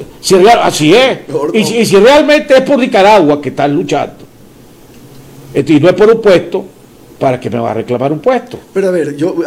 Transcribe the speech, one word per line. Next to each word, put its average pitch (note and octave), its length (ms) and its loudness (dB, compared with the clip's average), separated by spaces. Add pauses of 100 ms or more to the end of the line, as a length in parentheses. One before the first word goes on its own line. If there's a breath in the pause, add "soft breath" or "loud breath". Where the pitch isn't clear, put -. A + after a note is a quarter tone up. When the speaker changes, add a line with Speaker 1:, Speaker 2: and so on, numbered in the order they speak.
(200)
Speaker 1:
si - 160 0
real-, G3+ 280 4
así D#3+ 300 0
es. B3 340 0
Speaker 2:
Mejor C#3+ 280 -4
Speaker 1:
Y A3 60 0
Speaker 2:
no. - 60 -2
Speaker 1:
si, A3+ 100 -4
y A3+ 80 0
si D#3 100 0
realmente C#4+ 600 4
es B3+ 60 2
por C#4 160 -2
Nicaragua G3 600 2
que C#3 100 -8
están C#3+ 240 -4
luchando, - 520 -6 (1300)
este, - 200 -2
y C#3+ 60 4
no E3+ 100 2
es F3 40 2
por G#3 160 2
un A3+ 100 2
puesto, G3 460 0 (540)
¿para C3 200 -4
qué A#2+ 120 -10
me A#2 80 -6
va A#2 100 -4
a G#2+ 60 -6
reclamar A#2+ 360 -4
un D#3 80 -6
puesto?". B3+ 400 -4 (140)
Speaker 2:
Pero F#3+ 140 -2
a F#3 40 -2
ver, D3 240 -4
yo, D3+ 200 -4 (120)